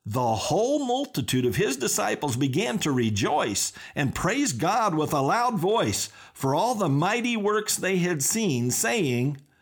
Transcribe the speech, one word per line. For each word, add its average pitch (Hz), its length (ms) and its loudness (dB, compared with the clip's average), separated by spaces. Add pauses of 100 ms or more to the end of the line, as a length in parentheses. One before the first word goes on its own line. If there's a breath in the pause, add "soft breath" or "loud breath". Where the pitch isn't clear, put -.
the 113 320 0
whole 240 480 0
multitude 240 600 -2
of 123 120 0
his 240 200 0
disciples 202 600 -2
began 170 420 0
to 156 120 -2
rejoice 123 800 0 (220 loud breath)
and 135 220 -2
praise 240 360 0
God 180 440 0
with 151 180 0
a 143 80 2
loud 220 380 2
voice 180 500 0 (240 loud breath)
for 135 220 0
all 220 180 2
the 202 160 0
mighty 226 480 2
works 208 380 0
they 185 220 0
had 175 260 0
seen, 131 480 0
saying, 143 680 0 (240 soft breath)